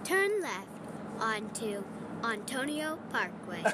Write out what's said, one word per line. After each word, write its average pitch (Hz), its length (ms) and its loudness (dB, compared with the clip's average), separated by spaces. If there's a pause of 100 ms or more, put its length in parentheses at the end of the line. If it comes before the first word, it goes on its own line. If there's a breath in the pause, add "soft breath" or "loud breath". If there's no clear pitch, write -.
Turn 392 380 6
left 226 260 -2 (520)
onto 214 640 0 (400)
Antonio 277 760 0 (120)
Parkway. 185 520 -2 (100)